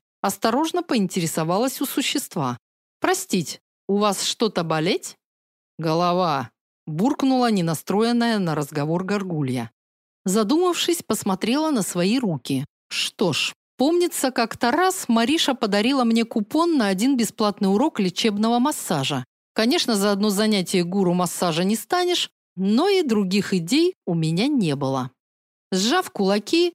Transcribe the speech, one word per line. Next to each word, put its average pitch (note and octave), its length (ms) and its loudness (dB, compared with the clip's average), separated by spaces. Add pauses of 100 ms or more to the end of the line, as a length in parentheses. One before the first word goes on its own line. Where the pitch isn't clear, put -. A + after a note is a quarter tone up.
(220)
осторожно C4+ 640 0
поинтересовалась F#3+ 960 0
у C4+ 40 -4
существа. E3+ 720 -4 (420)
«Простите, - 640 -2 (260)
у G3+ 100 0
вас G#3 260 0
что-то G3 400 -2
болеть?» E3 540 -2 (640)
«Голова», E3 680 0 (340)
буркнула B3 640 2
ненастроенная G#3+ 880 0
на E3+ 160 0
разговор D3+ 500 -2
горгулья. D#3 680 -4 (540)
Задумавшись, D#4 760 0
посмотрела A3+ 720 -2
на A#3 100 0
свои F#3+ 380 0
руки. D3 460 -2 (240)
Что - 440 -2
ж, - 220 -4 (220)
помнится, E4 520 2
как-то A#3+ 400 -2
раз F4+ 380 2
Мариша B3 480 2
подарила A#3 480 2
мне A3+ 200 2
купон D4+ 540 0
на G#3+ 100 2
один A#3 300 2
бесплатный G3+ 560 0
урок C4 260 2
лечебного G#3+ 600 0
массажа. D3 640 -2 (280)
Конечно, A#3+ 420 0
за G3+ 160 2
одно G3+ 180 0
занятие G3 540 0
гуру F3+ 320 0
массажа F3 480 0
не G3+ 120 2
станешь, F4+ 540 0 (260)
но G#3+ 320 2
и F#4+ 140 4
других G#3 540 0
идей C4+ 400 2 (100)
у F3+ 80 -2
меня E3 340 0
не G3+ 280 0
было. C3+ 340 -2 (640)
Сжав A#3 400 0
кулаки, G#3 640 0